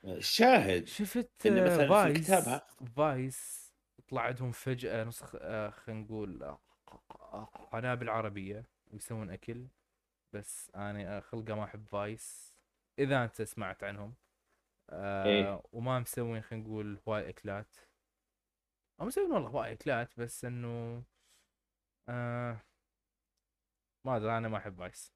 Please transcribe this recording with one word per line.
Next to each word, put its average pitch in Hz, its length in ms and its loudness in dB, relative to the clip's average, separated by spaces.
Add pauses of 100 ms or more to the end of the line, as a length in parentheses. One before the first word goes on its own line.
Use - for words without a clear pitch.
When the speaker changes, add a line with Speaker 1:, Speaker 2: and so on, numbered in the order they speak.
Speaker 1:
آه، 92 120 -6
الشاهد 165 680 8
Speaker 2:
شفت، - 640 -2
Speaker 1:
إنه 190 140 8
Speaker 2:
آه، - 0 -
Speaker 1:
مثلًا 170 320 8
في 196 160 8
Speaker 2:
فايس، - 20 4
Speaker 1:
كتابها 156 560 4 (300)
Speaker 2:
فايس 131 760 0 (360)
طلع 131 140 -2
عندهم 123 300 -2
فجأة 120 520 -4
نسخ، - 380 -10
آه، 104 280 -4
خلينا 110 320 -10
نقول، 104 420 -8
آه، 71 180 -10 (260)
ق-، - 80 -20 (140)
ق-، - 120 -20
آه، 208 240 -12
قناة 123 500 -4
بالعربية 110 720 -4 (180)
ويسوون 107 440 -10
أكل. 120 360 -10 (680)
بس - 420 -12
أنا، 101 420 -6
آه، - 40 -4
خلقة 110 340 -6
ما 107 80 -2
أحب 104 240 -12
فايس. - 680 -8 (420)
إذا 135 260 4
أنت 113 160 -8
سمعت 101 420 -6
عنهم. 101 320 -8 (760)
آه، 98 340 -2
Speaker 1:
إيه. 101 360 2 (120)
Speaker 2:
وما 123 260 -2
مسوين، 117 440 -4
خلينا 110 220 -10
نقول، 104 420 -6
هواي 104 220 -2
أكلات. 101 480 -10 (1200)
أو 170 40 -4
مسوين 349 260 0
والله 156 180 2
هواي 113 220 -2
أكلات، 120 480 -2
بس 117 260 -6
إنه، 120 580 -6 (1080)
آه، 120 520 -4 (1400)
ما 127 120 2
أدري، 110 200 0
أنا 113 100 -2
ما 110 100 -2
أحب 98 200 -8
فايس. - 380 -12